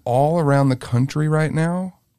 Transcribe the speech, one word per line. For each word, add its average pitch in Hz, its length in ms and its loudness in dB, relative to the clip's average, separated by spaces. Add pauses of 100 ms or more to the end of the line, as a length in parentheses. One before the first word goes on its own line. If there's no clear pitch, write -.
all 143 340 2
around 139 300 2
the 127 60 2
country 135 520 -2
right 156 260 0
now 175 420 -4 (240)